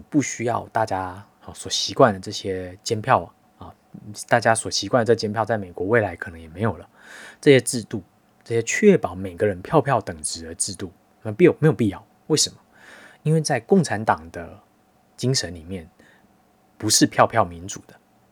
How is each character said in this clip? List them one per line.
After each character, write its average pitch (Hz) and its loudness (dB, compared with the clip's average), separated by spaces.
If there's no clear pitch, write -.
不 147 2
需 - -4
要 107 -2
大 110 0
家， 95 -6
哦， 87 -14
所 - -14
习 - -4
惯 120 6
的 95 -10
这 104 -12
些 92 -8
监 107 -4
票 104 0
啊， - -20
大 123 4
家 113 2
所 95 -6
习 - -4
惯 120 2
的 107 0
这 117 6
监 107 -4
票 113 -2
在 113 -2
美 92 -10
国 87 -6
未 113 2
来 92 -2
可 - -12
能 82 -16
也 82 -18
没 85 -10
有 107 -2
了。 87 -20
这 147 6
些 131 10
制 117 -4
度， 101 -10
这 117 -4
些 113 0
确 196 6
保 87 -4
每 92 -10
个 101 0
人 92 -2
票 151 2
票 127 0
等 87 -10
值 82 -10
的 82 -12
制 - -8
度， 90 -12
那 110 -8
必 175 4
有-， 139 8
没 151 4
有 139 4
必 107 0
要。 - -8
为 156 2
什 - 0
么？ - -20
因 156 0
为 160 2
在 147 -2
共 190 4
产 110 -4
党 82 -2
的 82 -14
精 127 -2
神 82 -6
里 82 -16
面， 85 -12
不 107 -4
是 147 4
票 120 4
票 110 2
民 87 -12
主 - -14
的， - -20